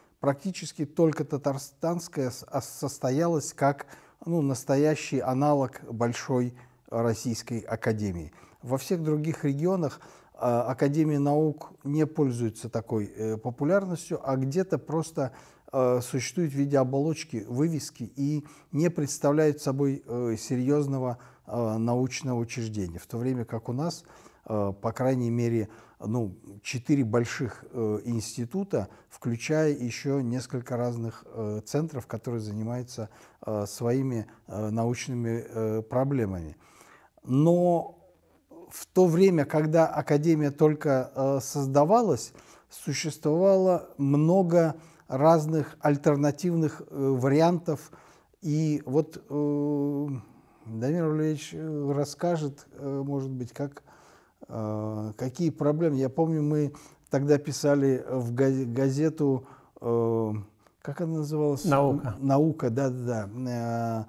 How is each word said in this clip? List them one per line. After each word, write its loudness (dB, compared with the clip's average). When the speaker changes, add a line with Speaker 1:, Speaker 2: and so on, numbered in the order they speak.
Speaker 1:
практически -4
только 2
Татарстанская -4
с-, -14
а, -4
состоялась -2
как, 0
ну, 0
настоящий 2
аналог 0
Большой -2
Российской -2
Академии. -4
Во -4
всех -4
других -2
регионах, -2
а, 0
Академия 2
наук 0
не 0
пользуется -2
такой, -4
э, -4
популярностью, -2
а -2
где-то -2
просто, -4
э, 4
существует -2
в -8
виде 2
оболочки, 0
вывески -4
и -2
не 2
представляет 2
собой, 0
э, -2
серьезного, 0
э, -2
научного 0
учреждения. -6
В -16
то -8
время -2
как -10
у -4
нас, -6
э, -2
по -2
крайней 0
мере, 0
ну, -4
четыре 0
больших, -2
э, -2
института, -4
включая -2
еще -4
несколько -6
разных, -4
э, -6
центров, -4
которые -6
занимаются, -8
э, -2
своими, -2
э, -6
научными, -2
э, -2
проблемами. -2
Но 2
в -16
то 6
время, 6
когда 4
Академия 2
только, 2
э, 2
создавалась, 2
существовало 2
много 4
разных 4
альтернативных, 2
э, -16
вариантов. 2
И 0
вот, -2
э, 0
Дамир -2
Валерьевич, -2
э, -4
расскажет, -2
э, -6
может -4
быть, -8
как, -8
э, -6
какие -4
проблемы. 0
Я 0
помню, 0
мы 0
тогда 4
писали 2
в -2
га-, 2
газету, 0
э, 0
как -8
она -4
называлась? 0
Speaker 2:
"Наука". 2
Speaker 1:
"Наука", 2
да-да-да, -2